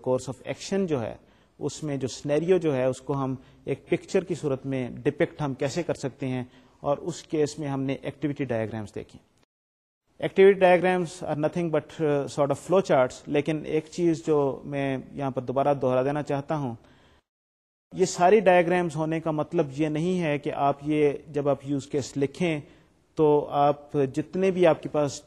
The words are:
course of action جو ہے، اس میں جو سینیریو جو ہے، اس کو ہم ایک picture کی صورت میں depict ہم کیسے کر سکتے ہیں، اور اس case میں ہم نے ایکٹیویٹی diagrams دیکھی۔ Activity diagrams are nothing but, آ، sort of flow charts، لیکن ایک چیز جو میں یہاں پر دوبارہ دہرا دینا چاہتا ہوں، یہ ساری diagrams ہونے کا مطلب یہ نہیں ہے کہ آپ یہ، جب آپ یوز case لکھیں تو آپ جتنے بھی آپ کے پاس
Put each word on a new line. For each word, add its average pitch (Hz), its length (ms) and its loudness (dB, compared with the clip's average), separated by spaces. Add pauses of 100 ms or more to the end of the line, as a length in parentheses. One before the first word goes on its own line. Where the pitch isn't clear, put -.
course 127 240 -2
of - 200 -10
action 196 340 -2
جو 143 140 0
ہے، 60 140 -6 (440)
اس - 240 -8
میں 143 140 -4
جو 131 100 -4
سینیریو 156 500 0
جو 156 180 0
ہے، 127 100 0
اس 131 160 -2
کو 147 120 -6
ہم 135 220 -4 (300)
ایک 139 240 -6
picture 175 340 -2
کی 175 120 -6
صورت 135 300 -4
میں 131 240 -4
depict 131 520 -4
ہم 139 120 -4
کیسے 147 300 -4
کر 151 100 -4
سکتے 131 340 -8
ہیں، 127 160 -4 (360)
اور 143 180 -2
اس - 260 -10
case 151 360 -2
میں 151 80 -6
ہم 135 140 -4
نے 135 200 -2
ایکٹیویٹی 143 520 -6
diagrams 110 420 -4
دیکھی۔ - 240 -14 (1040)
Activity 190 380 6
diagrams 180 680 4
are 147 140 -2
nothing 160 300 -2
but, 151 280 -4
آ، 160 40 -2
sort 143 460 0
of 143 220 -4
flow 190 100 4 (100)
charts، 131 340 2
لیکن 147 400 -2
ایک 156 260 -2
چیز 170 340 0
جو 143 400 2
میں 139 320 -4 (140)
یہاں 139 200 -6
پر 127 100 -6
دوبارہ 135 320 0
دہرا 127 300 2
دینا 143 200 -2
چاہتا 143 340 -4
ہوں، 127 180 -4 (1200)
یہ 180 100 2
ساری 185 340 6
diagrams 180 560 4
ہونے 160 240 -2
کا 160 120 -4
مطلب 151 360 0 (100)
یہ 156 100 0
نہیں 170 340 -2
ہے 147 180 0
کہ 143 120 -6
آپ 139 300 0
یہ، 147 300 2 (160)
جب 147 220 -2
آپ 135 140 2
یوز 139 240 -4
case 139 300 -4
لکھیں 147 420 -2 (560)
تو 147 340 4
آپ 143 440 2
جتنے 151 580 0
بھی 180 160 4
آپ 151 160 4
کے 139 60 -6
پاس 147 380 -2